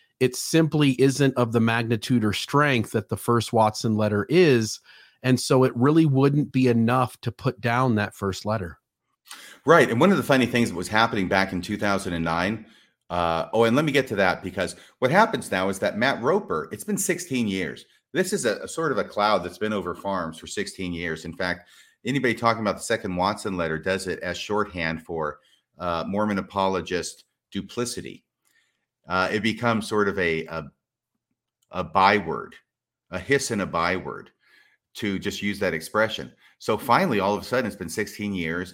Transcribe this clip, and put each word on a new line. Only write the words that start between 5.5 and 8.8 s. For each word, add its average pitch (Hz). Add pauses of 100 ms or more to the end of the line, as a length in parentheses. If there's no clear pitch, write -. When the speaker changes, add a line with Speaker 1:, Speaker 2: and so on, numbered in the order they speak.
Speaker 1:
it 127
really 151
wouldn't 143
be 131
enough 120
to 120
put -
down 120
that 104
first 98
letter. 101 (880)